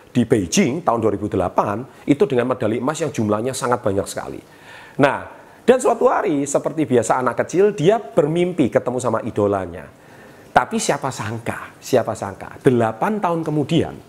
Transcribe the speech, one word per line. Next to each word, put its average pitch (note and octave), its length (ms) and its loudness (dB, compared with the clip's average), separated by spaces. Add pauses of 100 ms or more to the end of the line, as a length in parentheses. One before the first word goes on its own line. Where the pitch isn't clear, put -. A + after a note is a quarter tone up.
(140)
di B2 80 4
Beijing A#2+ 640 0
tahun A#2 160 4
dua G#2+ 80 2
ribu G2+ 160 -2
delapan, G#2 560 -2 (240)
itu C#3+ 160 2
dengan B2+ 320 0
medali A2+ 240 -2
emas D#3 240 -4
yang C#3+ 80 -2
jumlahnya G#2+ 400 -2
sangat B2 320 -2
banyak G2 280 0
sekali. - 320 -10 (560)
Nah, - 440 0 (200)
dan B3+ 160 6
suatu B3 320 2
hari, D3+ 400 0
seperti D3+ 320 -2
biasa B2+ 400 2
anak A#2+ 240 0
kecil, G3+ 320 2
dia G#3 240 2
bermimpi E3+ 640 0
ketemu B2 320 0
sama A2+ 240 -2
idolanya. G2 640 -2 (640)
Tapi G3+ 320 2
siapa C#3 320 -2
sangka, - 640 -8
siapa A2+ 400 0
sangka, F#2+ 400 -10
delapan B2+ 640 2
tahun E3+ 240 0
kemudian D3 480 0 (140)